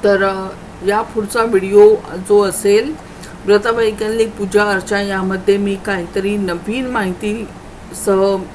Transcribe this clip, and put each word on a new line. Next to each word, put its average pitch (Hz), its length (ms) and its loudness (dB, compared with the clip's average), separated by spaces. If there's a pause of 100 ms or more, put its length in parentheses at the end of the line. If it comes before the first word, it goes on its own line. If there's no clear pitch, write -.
तर, 196 200 4
अ, 190 240 -2 (380)
या 208 160 0
पुढचा 220 420 -2
व्हिडिओ 208 520 6 (220)
जो 202 260 4
असेल, 202 500 2 (520)
व्रतवैकल्य 220 800 2
पूजा 208 380 0
अर्चा, 202 380 -2
यामध्ये 190 560 0
मी 196 280 -2
काहीतरी 196 520 -2
नवीन 202 500 -4
माहितीसह 196 1500 -2 (180)